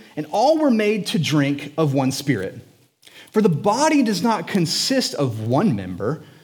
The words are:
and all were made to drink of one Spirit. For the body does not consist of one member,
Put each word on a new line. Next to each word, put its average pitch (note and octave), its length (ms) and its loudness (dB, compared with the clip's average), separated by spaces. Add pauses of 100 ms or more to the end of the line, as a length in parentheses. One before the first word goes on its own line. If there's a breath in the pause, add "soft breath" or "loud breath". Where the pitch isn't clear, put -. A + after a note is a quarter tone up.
(140 loud breath)
and D3+ 160 -6
all C4+ 280 2
were D4+ 120 2
made G#3+ 380 0
to - 100 -2
drink C#3+ 580 0
of D3+ 180 0
one C3+ 180 0
Spirit. G#2+ 480 -4 (720 loud breath)
For G#3+ 100 2
the G3+ 60 4
body B3 540 2
does G#3+ 200 0
not G#3+ 240 0
consist - 680 -2
of A2 340 -2
one D3 260 2
member, G2 480 -6 (220 loud breath)